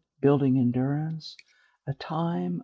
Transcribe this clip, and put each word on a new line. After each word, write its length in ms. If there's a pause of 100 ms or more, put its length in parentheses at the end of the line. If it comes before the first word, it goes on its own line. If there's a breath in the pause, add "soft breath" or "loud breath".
(220)
building 360
endurance, 800 (500 soft breath)
a 80
time 720